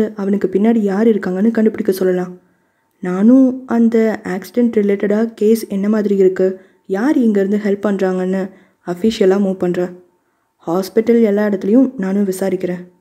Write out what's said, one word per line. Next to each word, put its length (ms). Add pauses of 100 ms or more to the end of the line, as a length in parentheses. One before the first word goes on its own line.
(160)
அவனுக்கு 320
பின்னாடி 300
யார் 300
இருக்காங்கன்னு 440
கண்டுபிடிக்க 400
சொல்லலாம். 480 (600)
நானும் 680
அந்த 560
ஆக்சிடென்ட் 520
ரிலேட்டடா 580
கேஸ் 340
என்ன 220
மாதிரி 280
இருக்கு, 440 (260)
யார் 300
இங்கேருந்து 400
ஹெல்ப் 280
பண்றாங்கன்னு 640 (380)
அஃபிஷியலா 520
மூவ் 180
பண்றேன். 320 (760)
ஹாஸ்பிட்டல் 540
எல்லா 260
இடத்துலையும் 500
நானும் 300
விசாரிக்கிறேன்" 560 (180)